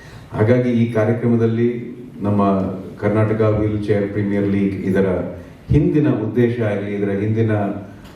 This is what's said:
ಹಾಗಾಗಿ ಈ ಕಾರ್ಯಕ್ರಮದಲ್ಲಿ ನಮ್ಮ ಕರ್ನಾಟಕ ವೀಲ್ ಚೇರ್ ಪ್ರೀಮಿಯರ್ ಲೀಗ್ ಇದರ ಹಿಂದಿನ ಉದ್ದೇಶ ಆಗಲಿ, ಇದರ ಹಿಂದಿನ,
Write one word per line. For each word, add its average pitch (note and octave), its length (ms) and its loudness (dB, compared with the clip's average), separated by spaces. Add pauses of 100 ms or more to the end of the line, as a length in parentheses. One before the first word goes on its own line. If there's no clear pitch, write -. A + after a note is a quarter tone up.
(320)
ಹಾಗಾಗಿ B2 380 2
ಈ A#2 220 2
ಕಾರ್ಯಕ್ರಮದಲ್ಲಿ A#2 1040 0 (260)
ನಮ್ಮ G2 400 2 (400)
ಕರ್ನಾಟಕ A2 400 2
ವೀಲ್ G#2 460 0
ಚೇರ್ G2+ 220 2
ಪ್ರೀಮಿಯರ್ G2+ 380 0
ಲೀಗ್ G2 380 0
ಇದರ F#2 480 0 (380)
ಹಿಂದಿನ D3 400 4
ಉದ್ದೇಶ A#2 500 0
ಆಗಲಿ, G2+ 340 -2
ಇದರ G2 160 -2
ಹಿಂದಿನ, G#2+ 460 0 (600)